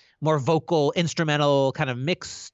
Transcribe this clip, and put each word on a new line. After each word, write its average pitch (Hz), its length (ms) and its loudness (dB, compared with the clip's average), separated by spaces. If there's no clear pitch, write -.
more 151 160 2
vocal, 156 580 0
instrumental 147 760 2
kind 143 180 -2
of 123 80 -4
mix - 560 -6